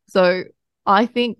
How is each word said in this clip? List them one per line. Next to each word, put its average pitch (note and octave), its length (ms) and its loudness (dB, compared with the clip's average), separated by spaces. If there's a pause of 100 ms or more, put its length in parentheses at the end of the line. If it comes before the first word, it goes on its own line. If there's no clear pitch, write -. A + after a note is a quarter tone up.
So F#3 380 0 (420)
I G#3 180 2
think A#3+ 340 -6